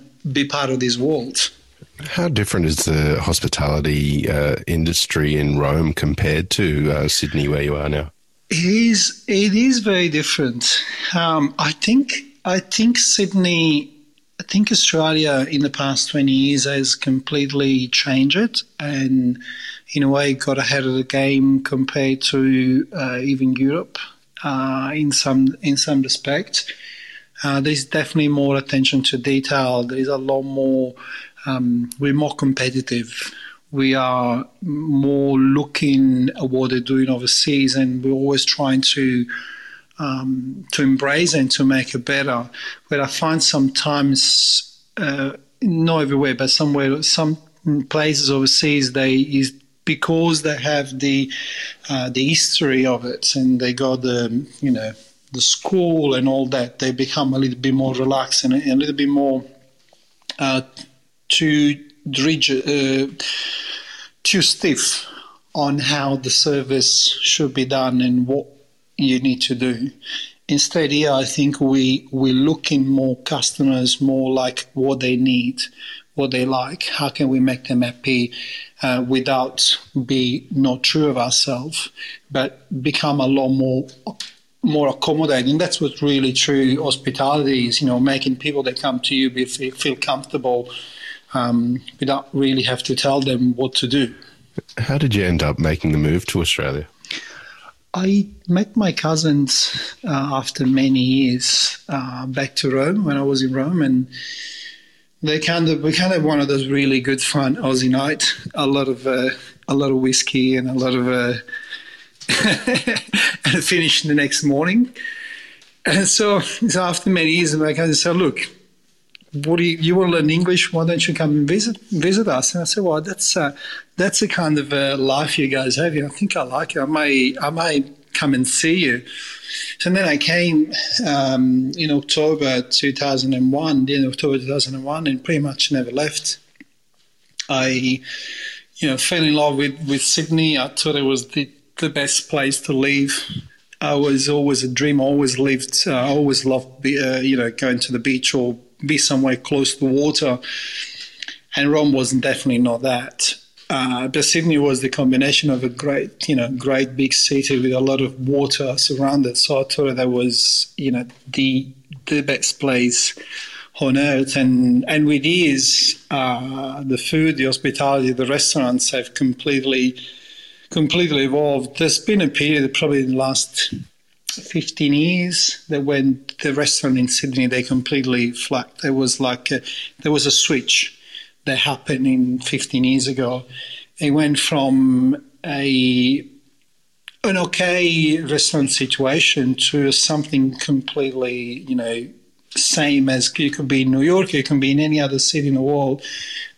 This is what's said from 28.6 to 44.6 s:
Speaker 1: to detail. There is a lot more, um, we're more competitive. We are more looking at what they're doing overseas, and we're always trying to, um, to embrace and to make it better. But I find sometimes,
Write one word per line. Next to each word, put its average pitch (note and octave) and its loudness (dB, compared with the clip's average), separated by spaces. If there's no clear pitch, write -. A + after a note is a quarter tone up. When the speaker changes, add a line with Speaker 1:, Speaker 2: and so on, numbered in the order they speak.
Speaker 1:
to C3+ 0
detail. C3+ 0
There B2+ -6
is C3 0
a C#3 0
lot C3+ -2
more, C3+ 0
um, A#2+ 0
we're C#3 2
more D3 0
competitive. B2+ -2
We C3+ 2
are B2+ 0
more C#3 0
looking C3+ 4
at C3 -4
what C3 0
they're B2+ 0
doing C3 2
overseas, C3 2
and B2+ 0
we're C3+ 0
always C3+ 0
trying C3 0
to, B2+ 0
um, C3 -4
to D3+ 0
embrace C#3 2
and C3+ 2
to C#3+ 2
make C3+ 2
it A#2+ -6
better. C3+ -2
But C#3+ 0
I C3+ 0
find D#3+ 0
sometimes, - 0